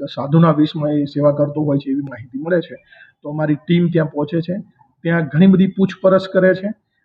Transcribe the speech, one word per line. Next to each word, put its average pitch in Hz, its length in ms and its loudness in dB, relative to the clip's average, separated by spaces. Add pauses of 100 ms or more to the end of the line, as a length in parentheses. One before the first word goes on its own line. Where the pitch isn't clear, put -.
(140)
સાધુના 156 360 2
વેશમાં 151 400 0
એ 147 140 -2
સેવા 143 280 0
કરતો 151 280 -2
હોય 143 180 0
છે 139 120 -6
એવી 139 100 -2
માહિતી 131 380 -12
મળે 165 220 -2
છે. 127 140 -10 (480)
તો 143 60 -14
અમારી 151 260 -2
ટીમ 170 340 0
ત્યાં 160 180 0
પહોંચે 147 340 -4
છે, 175 180 -6 (440)
ત્યાં 165 240 -2
ઘણી 156 200 4
બધી 190 200 6
પૂછપરછ 190 680 0
કરે 185 220 4
છે 190 120 -6 (380)